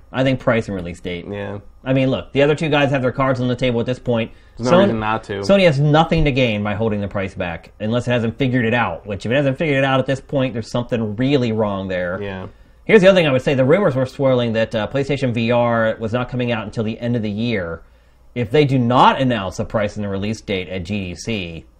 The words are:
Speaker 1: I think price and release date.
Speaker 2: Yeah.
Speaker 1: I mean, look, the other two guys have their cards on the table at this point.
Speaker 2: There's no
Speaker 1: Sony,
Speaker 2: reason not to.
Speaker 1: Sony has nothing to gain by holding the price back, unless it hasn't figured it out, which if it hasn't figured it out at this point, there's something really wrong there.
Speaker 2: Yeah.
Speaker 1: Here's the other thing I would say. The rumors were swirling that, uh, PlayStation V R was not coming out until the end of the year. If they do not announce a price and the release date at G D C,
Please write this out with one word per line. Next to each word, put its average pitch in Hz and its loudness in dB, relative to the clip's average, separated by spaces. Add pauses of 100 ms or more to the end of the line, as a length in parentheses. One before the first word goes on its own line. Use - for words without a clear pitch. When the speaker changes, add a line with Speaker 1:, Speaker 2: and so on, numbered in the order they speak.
(120)
Speaker 1:
I 131 0
think 135 0
price 113 2
and 101 -4
release 87 -8
date. 87 -8
Speaker 2:
Yeah. 101 -6 (260)
Speaker 1:
I 127 0
mean, 135 2
look, 98 -4
the 139 2
other 147 4
two 160 -4
guys 143 2
have 135 0
their 123 0
cards 131 0
on 123 0
the 123 0
table 120 0
at 117 -2
this 123 -4
point. 117 -2 (240)
Speaker 2:
There's 120 -2
no 175 6
Speaker 1:
Sony, 190 6
Speaker 2:
reason 110 2
not 107 -2
to. - -8
Speaker 1:
Sony 190 4
has 143 4
nothing 156 4
to 147 2
gain 120 0
by 104 -2
holding 107 -2
the 101 -4
price 95 -6
back, 87 -8
unless 113 -2
it 120 -2
hasn't 117 0
figured 127 0
it 113 2
out, 104 -2
which 101 -8
if 107 -2
it - 2
hasn't 139 2
figured 151 0
it 135 2
out 135 2
at 127 0
this 135 -2
point, 131 -2
there's 113 -8
something 113 -4
really 127 0
wrong 101 -2
there. 90 -4
Speaker 2:
Yeah. 95 -8 (360)
Speaker 1:
Here's 208 6
the 180 8
other 196 8
thing 170 4
I 139 0
would 127 2
say. 156 0
The 131 2
rumors 165 4
were 131 0
swirling 127 0
that, 110 0
uh, 104 -2
PlayStation 135 -2
V 117 0
R 117 2
was 107 -4
not 123 -2
coming 123 -2
out 110 -4
until 107 -4
the 110 -4
end 120 -2
of 113 -2
the 107 -4
year. 101 -4 (520)
If 120 -4
they 151 4
do 135 2
not 131 4
announce 110 -2
a 110 -2
price 104 -4
and 107 -6
the 101 -6
release 101 -4
date 92 -6
at 92 -6
G 101 -4 (120)
D 87 -10
C, 87 -8 (160)